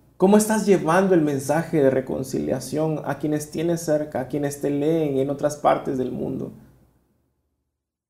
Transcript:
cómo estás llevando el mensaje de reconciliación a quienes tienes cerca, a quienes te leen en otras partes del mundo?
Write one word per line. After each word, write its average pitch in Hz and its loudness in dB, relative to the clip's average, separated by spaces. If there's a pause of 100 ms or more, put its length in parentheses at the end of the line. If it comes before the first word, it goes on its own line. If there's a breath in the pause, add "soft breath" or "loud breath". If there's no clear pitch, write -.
(160)
cómo 196 6
estás 214 2
llevando 185 4
el 170 6
mensaje 147 0
de 135 6
reconciliación 147 -2
a 143 -6
quienes 151 -4
tienes 165 -2
cerca, 151 -2
a 131 -6
quienes 143 -4
te 147 -2
leen 147 0
en 139 0
otras 139 -2
partes 143 0
del 127 -2
mundo? 135 -6 (1600)